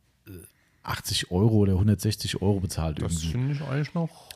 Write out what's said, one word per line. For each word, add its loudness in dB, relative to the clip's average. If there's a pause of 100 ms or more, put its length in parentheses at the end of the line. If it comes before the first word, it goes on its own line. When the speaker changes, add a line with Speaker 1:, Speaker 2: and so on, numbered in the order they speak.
(280)
Speaker 1:
äh, -18 (500)
achtzig -6
Euro 4
oder 4
hundertsechzig 0
Euro 4
bezahlt -4
Speaker 2:
Das -2
Speaker 1:
irgendwie. -2
Speaker 2:
finde -2
ich -6
eigentlich -4
noch -6